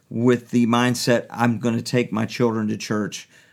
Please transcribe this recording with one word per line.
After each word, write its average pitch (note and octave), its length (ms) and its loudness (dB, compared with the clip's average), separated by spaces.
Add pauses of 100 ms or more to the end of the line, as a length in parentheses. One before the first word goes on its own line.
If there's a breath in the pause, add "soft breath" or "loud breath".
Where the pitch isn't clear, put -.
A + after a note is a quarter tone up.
with A#2+ 420 0
the A#2+ 160 2
mindset, A#2+ 640 2
"I'm A#2 300 0
gonna A#2 240 -2
take B2 280 -2
my A2 140 -4
children A2 440 0
to G#2+ 80 -4
church, G#2 520 -6 (240 soft breath)